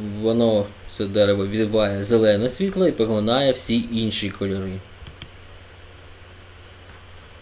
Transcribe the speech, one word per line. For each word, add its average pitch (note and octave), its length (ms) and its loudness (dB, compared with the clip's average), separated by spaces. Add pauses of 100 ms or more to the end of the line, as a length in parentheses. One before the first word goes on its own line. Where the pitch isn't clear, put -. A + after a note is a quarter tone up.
(220)
воно, A2+ 440 2 (240)
це G#2+ 160 -6
дерево, G2+ 420 2
відбиває G#2 560 0
зелене A2 460 4
світло F#3+ 380 0
і C#3 40 2
поглинає A2+ 600 2
всі A#2 400 -2
інші A2 380 -2
кольори. F#2+ 420 -4 (2750)